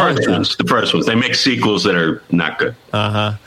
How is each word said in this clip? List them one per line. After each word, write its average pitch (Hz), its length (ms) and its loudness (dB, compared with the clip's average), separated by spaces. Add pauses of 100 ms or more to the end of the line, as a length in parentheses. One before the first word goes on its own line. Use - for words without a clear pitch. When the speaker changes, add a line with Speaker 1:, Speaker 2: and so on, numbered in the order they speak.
(160)
Speaker 1:
first - 80 0
Speaker 2:
time. - 100 0
Speaker 1:
ones, - 220 -2
the - 120 0
first 117 260 2
ones. 80 120 0
They 113 100 2
make 120 180 0
sequels 113 500 0
that 95 120 2
are 82 340 0
not 82 280 0
good. - 180 -4 (160)
Speaker 2:
Uh-huh. 104 400 -2 (140)